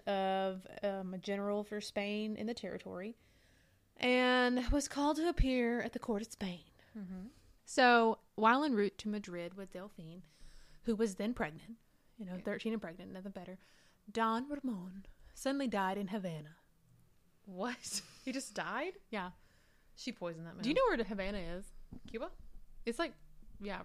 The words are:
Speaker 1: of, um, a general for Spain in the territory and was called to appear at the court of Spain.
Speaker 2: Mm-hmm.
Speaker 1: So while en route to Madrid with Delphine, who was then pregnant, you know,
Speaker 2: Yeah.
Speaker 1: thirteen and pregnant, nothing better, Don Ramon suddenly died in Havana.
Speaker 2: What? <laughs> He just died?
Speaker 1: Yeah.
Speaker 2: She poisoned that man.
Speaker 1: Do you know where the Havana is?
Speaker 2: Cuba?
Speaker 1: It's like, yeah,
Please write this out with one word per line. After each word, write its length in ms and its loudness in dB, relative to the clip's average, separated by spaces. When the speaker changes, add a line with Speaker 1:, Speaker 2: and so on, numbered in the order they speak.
Speaker 1:
of, 600 0
um, 320 -2
a 40 -6
general 460 0
for 160 -6
Spain 560 -2
in 100 -4
the 80 -2
territory 640 -8
and 720 6
was 180 4
called 280 2
to 120 2
appear 520 4
at 120 -4
the 60 -4
court 240 -2
of 100 -10
Spain. 280 -6
Speaker 2:
Mm-hmm. 280 -10
Speaker 1:
So 540 8
while 280 8
en 100 4
route 240 4
to 100 -6
Madrid 460 -6
with 180 -12
Delphine, 500 -14
who 140 2
was 200 2
then 180 0
pregnant, 420 -4
you 80 -8
know, 100 -6
Speaker 2:
Yeah. 80 -8
Speaker 1:
thirteen 300 -2
and 80 -4
pregnant, 300 -10
nothing 200 -10
better, 260 -12
Don 380 2
Ramon 580 -6
suddenly 340 0
died 300 2
in 100 -2
Havana. 480 -6
Speaker 2:
What? 600 -4
<laughs> 180 -18
He 80 -4
just 220 -6
died? 380 -2
Speaker 1:
Yeah. 200 -4
Speaker 2:
She 160 -8
poisoned 340 -8
that 80 -14
man. 80 -10
Speaker 1:
Do 80 0
you 40 2
know 140 4
where 80 2
the 80 0
Havana 340 -4
is? 80 -12
Speaker 2:
Cuba? 220 -8
Speaker 1:
It's 120 -4
like, 140 0
yeah, 240 -6